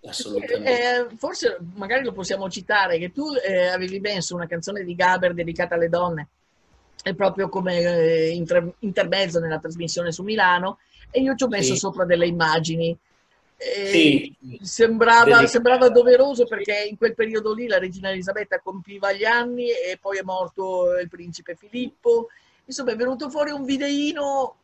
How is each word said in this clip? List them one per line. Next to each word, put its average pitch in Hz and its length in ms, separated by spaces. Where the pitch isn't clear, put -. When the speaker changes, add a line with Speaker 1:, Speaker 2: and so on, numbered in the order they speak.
Speaker 1:
assolutamente. 254 640
Speaker 2:
Eh, 233 60
forse 269 420
magari 208 300
lo 226 80
possiamo 190 380
citare, 185 480
che 180 140
tu, 277 120
eh, 185 260
avevi 185 320
messo 196 340
una 175 120
canzone 180 380
di 175 100
Gaber 180 400
dedicata 170 400
alle 170 140
donne, 170 400
è 190 120
proprio 190 340
come, 185 320
eh, 165 500
inter-, 175 500
intermezzo 185 600
nella 160 180
trasmissione 165 540
su 170 100
Milano, 190 560
e 262 100
io 269 140
ci 269 100
ho 247 40
messo 196 260
Speaker 1:
Sì. 185 40
Speaker 2:
sopra 185 260
delle 175 220
immagini. 165 720
Eh, 202 300
Speaker 1:
Sì. 160 480
Speaker 2:
sembrava, 226 640
Speaker 1:
Dedica- 233 200
Speaker 2:
sembrava 247 420
doveroso 247 560
perché 208 460
in 208 80
quel 226 160
periodo 220 400
lì 240 140
la 202 100
regina 190 320
Elisabetta 190 480
compiva 196 540
gli 196 120
anni 240 460
e 185 300
poi 196 180
è 190 40
morto 185 760
il 180 100
principe 175 460
Filippo, 233 720
insomma, 254 260
è 214 40
venuto 254 340
fuori 294 200
un 285 140
videino 285 1000